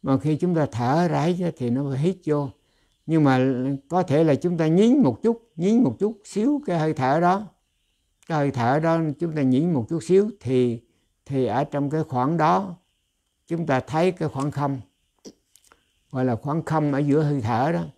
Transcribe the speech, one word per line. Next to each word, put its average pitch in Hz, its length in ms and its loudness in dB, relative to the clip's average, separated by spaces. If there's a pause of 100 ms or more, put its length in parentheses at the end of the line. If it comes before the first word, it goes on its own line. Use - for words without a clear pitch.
Mà 135 120 2
khi 151 180 0
chúng 175 200 -2
ta 151 160 2
thở 131 360 0
ra 147 160 0
hít 175 340 -2
thì 123 120 -4
nó 135 200 -2
phải 131 100 -4
hít 185 260 0
vô. 147 240 -2 (560)
Nhưng 156 180 2
mà 131 300 4 (360)
có 175 140 0
thể 139 200 2
là 151 120 4
chúng 175 220 -2
ta 160 100 0
nhín 214 300 4
một 139 260 2
chút, 233 320 -2
nhín 208 280 2
một 120 160 0
chút 214 260 -4
xíu 277 400 -2
cái 175 140 -2
hơi 156 140 0
thở 135 260 0
đó. 185 280 0 (800)
Cái 160 100 -4
hơi 143 140 0
thở 127 280 0
đó 165 200 2 (200)
chúng 165 160 -4
ta 151 60 0
nhín 139 320 2
một 120 160 0
chút 165 140 -4
xíu 196 260 2 (100)
thì, 123 420 0 (440)
thì 135 200 -2
ở 120 180 -2
trong 143 260 -4
cái 156 140 -2
khoảng 131 340 -2
đó 180 380 0 (720)
chúng 170 180 -6
ta 135 140 0
thấy 170 320 -2
cái 165 180 -6
khoảng 139 220 -6
không, 139 300 -4 (1300)
gọi 131 140 -2
là 123 100 0
khoảng 147 280 -6
không 151 300 -2
ở 135 60 -2
giữa 147 220 2
hơi 147 200 0
thở 117 300 0
đó. 170 120 -2 (140)